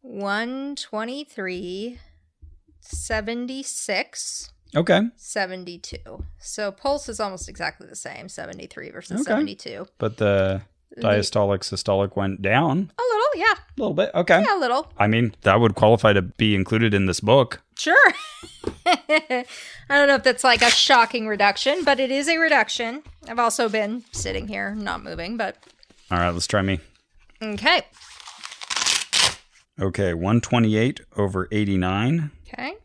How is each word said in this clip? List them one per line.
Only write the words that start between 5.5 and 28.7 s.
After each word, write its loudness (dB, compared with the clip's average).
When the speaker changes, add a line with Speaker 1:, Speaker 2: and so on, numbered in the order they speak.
Speaker 1:
So -8
pulse -4
is -10
almost -8
exactly -10
the -20
same, -14
seventy-three -14
versus -8
Speaker 2:
Okay. -2
Speaker 1:
seventy-two. -4
Speaker 2:
But -4
the 2
Speaker 1:
The -12
Speaker 2:
diastolic, 2
systolic -2
went -2
down? 2
Speaker 1:
A 0
little, 2
yeah. 2
Speaker 2:
A -18
little -2
bit, 0
okay. 4
Speaker 1:
Yeah, 2
a -2
little. 0
Speaker 2:
I 4
mean, 2
that 6
would 4
qualify 6
to 4
be 0
included 2
in 2
this 0
book. 2
Speaker 1:
Sure. 2
<laughs> -10
I 0
don't 6
know 6
if 0
that's, 2
like, 6
a 6
shocking 4
reduction, 2
but 4
it 0
is 0
a 2
reduction. 0
I've -8
also 0
been -4
sitting -6
here, -6
not -6
moving, -10
but -4
Speaker 2:
All 0
right, 2
let's -4
try 0
me. 0
Speaker 1:
Okay. 0